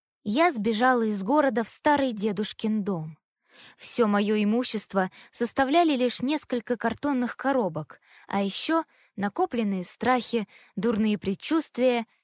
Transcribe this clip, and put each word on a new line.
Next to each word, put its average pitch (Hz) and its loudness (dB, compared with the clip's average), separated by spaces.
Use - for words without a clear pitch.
я 294 2
сбежала 233 2
из 208 -2
города 254 2
в 214 -4
старый 277 2
дедушкин 214 -2
дом. 160 -6
Всё - 0
моё 208 2
имущество 208 -2
составляли 277 2
лишь 247 0
несколько 247 -2
картонных 247 -2
коробок, 196 -2
а 202 0
ещё 311 0
накопленные 202 -2
страхи, 233 -2
дурные 214 0
предчувствия 240 0